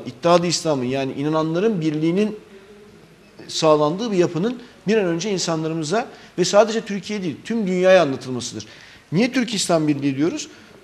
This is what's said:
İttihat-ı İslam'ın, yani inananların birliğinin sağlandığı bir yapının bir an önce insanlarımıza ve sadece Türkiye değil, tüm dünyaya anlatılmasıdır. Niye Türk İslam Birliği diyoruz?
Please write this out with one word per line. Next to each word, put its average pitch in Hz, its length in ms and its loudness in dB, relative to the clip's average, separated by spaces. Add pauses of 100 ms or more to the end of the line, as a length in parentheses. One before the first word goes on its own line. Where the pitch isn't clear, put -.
İttihat-ı 170 400 2
İslam'ın, 147 380 -2
yani 135 280 -4
inananların 160 680 0
birliğinin 165 560 0 (1120)
sağlandığı 160 640 2
bir 196 40 0
yapının 175 460 0 (240)
bir 208 100 2
an 208 80 2
önce 170 260 -2
insanlarımıza 165 760 -2 (320)
ve 175 60 2
sadece 214 360 4
Türkiye 202 420 -6
değil, 151 220 -4
tüm 220 220 -2
dünyaya 185 360 6
anlatılmasıdır. 123 640 -6 (460)
Niye 240 200 2
Türk 247 220 -2
İslam 165 340 0
Birliği 139 280 0
diyoruz? 190 320 -2 (360)